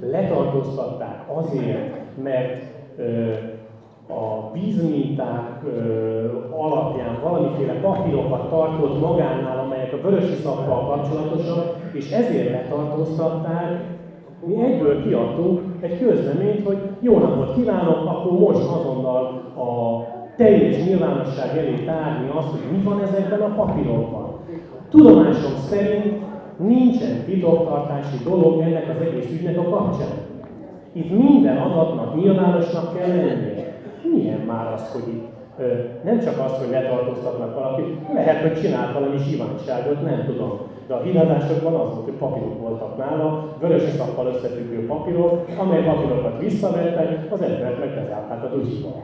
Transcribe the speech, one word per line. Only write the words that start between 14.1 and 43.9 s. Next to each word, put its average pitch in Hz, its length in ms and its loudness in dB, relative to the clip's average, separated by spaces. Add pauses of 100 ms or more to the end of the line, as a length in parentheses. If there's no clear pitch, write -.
Mi 208 180 0
egyből 147 400 2
kiadtunk 170 580 2 (200)
egy 170 180 -4
közleményt, 202 680 2
hogy 196 120 0 (220)
jó 240 180 6
napot - 360 2
kívánok, 175 520 2
akkor 180 320 0
most - 300 6
azonnal 127 560 0 (320)
a 120 480 -2 (320)
teljes 202 480 6
nyilvánosság 160 720 0
elé - 300 -2
tárni 156 480 -2
azt, 156 160 -2
hogy - 260 -4
mi 196 60 0
van 202 200 0
ezekben 196 380 0
a 208 140 0
papírokban. - 760 -2 (600)
Tudomásom - 680 10 (120)
szerint 208 500 0 (380)
nincsen 233 680 4
titoktartási 151 1000 0
dolog 165 360 6
ennek 160 300 0
az 165 160 -2
egész 127 240 -4
ügynek 170 280 -2
a 175 60 0
kapcsán. - 520 -2 (760)
Itt 165 180 -6
minden 240 460 8
adatnak 160 600 0
nyilvánosnak 175 840 2
kell 180 100 0
lennie. - 720 -2 (360)
Milyen - 260 0
már 113 320 -4
az, - 200 -8
hogy 117 220 -8
itt, 113 120 -8 (320)
ö, 139 60 -6 (400)
nem 220 160 2
csak - 260 -2
az, 131 120 -2
hogy 123 120 -4
letartóztatnak 123 840 -2
valakit, 131 420 -4 (180)
lehet, 156 260 2
hogy 160 200 0
csinált - 320 -2
valami 139 260 -2
zsiványságot, 139 840 -4
nem 147 240 -2
tudom. - 340 -4 (260)
De 131 80 -6
a 123 80 -2
híradásokban 160 720 2
az 131 200 -2
volt, 113 100 -8
hogy 135 80 -6
papírok 120 480 -6
voltak 113 360 -8
nála, 156 640 -2
vörösiszakkal 127 640 0